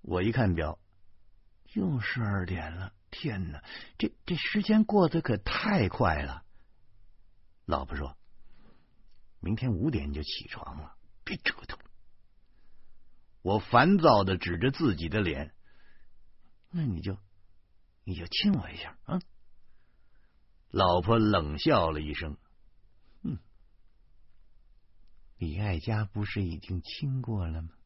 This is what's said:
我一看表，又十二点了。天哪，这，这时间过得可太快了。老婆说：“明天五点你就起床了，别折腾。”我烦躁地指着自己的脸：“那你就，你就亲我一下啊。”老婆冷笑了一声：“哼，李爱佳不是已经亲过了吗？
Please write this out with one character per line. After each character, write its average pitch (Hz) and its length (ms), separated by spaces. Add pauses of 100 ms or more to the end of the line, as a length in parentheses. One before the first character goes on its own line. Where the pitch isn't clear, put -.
我 90 200
一 104 100
看 113 220
表， 80 240 (960)
又 175 260
十 120 220
二 101 240
点 82 300
了。 95 180 (160)
天 95 420
哪， 73 120 (340)
这， - 160 (140)
这 - 80
时 - 260
间 214 220
过 202 260
得 165 120
可 110 160
太 165 520
快 82 320
了。 69 220 (1200)
老 69 200
婆 71 120
说 69 180 (1300)
：“明 101 140
天 123 180
五 98 160
点 73 200
你 71 40
就 71 80
起 - 260
床 - 320
了， - 160 (280)
别 302 140
折 - 160 (140)
腾。” - 100 (1600)
我 98 160
烦 135 400
躁 127 280
地 95 100
指 87 220
着 110 120
自 135 280
己 82 100
的 98 140
脸 76 320 (1200)
：“那 170 120
你 98 160
就， 95 180 (840)
你 98 100
就 85 140
亲 - 260
我 127 160
一 - 60
下 - 300
啊。” 180 160 (1500)
老 90 300
婆 110 160
冷 92 400
笑 101 320
了 78 120
一 76 120
声 73 240 (840)
：“哼， - 160 (2000)
李 80 200
爱 95 220
佳 110 240
不 104 220
是 104 180
已 82 160
经 92 220
亲 131 400
过 107 260
了 80 140
吗？ 80 80 (160)